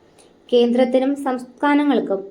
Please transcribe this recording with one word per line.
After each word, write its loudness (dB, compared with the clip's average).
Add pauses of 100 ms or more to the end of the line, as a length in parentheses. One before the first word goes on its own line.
(520)
കേന്ദ്രത്തിനും 2
സംസ്ഥാനങ്ങൾക്കും -2